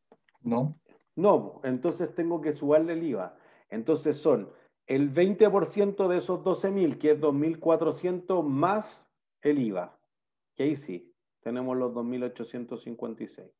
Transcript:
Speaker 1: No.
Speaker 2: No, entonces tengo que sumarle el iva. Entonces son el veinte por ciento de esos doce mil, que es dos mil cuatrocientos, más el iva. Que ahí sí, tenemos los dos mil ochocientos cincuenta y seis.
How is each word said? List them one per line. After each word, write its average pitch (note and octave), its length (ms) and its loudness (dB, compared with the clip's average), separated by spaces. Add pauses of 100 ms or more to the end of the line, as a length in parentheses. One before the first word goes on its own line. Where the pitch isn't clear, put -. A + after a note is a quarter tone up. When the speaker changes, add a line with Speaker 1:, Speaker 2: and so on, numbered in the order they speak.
(420)
Speaker 1:
No. B2 380 -2 (360)
Speaker 2:
No, D#3+ 480 2
entonces D#3+ 500 -2
tengo E3+ 280 -2
que D3+ 100 -2
sumarle D3+ 420 2
el E3 80 -4
iva. G#2 340 -4 (340)
Entonces C#3+ 480 0
son A#2 360 2 (320)
el C#3+ 240 0
veinte F#3 400 4
por F#3 160 2
ciento G3+ 420 0
de F3+ 100 2
esos F3 260 -4
doce F#3 260 0
mil, F#3 300 0
que D3+ 140 4
es C#3+ 60 2
dos D3 140 2
mil D#3 260 0
cuatrocientos, E3 840 0
más E3+ 680 -2 (300)
el D3 160 2
iva. G2 420 -4 (560)
Que C3+ 100 0
ahí D3 100 2
sí, - 360 -12 (280)
tenemos B2+ 360 -4
los B2+ 160 -2
dos A#2 140 -4
mil B2 180 -4
ochocientos A#2+ 600 -10
cincuenta A#2 400 -10
y G2+ 40 -8
seis. - 320 -20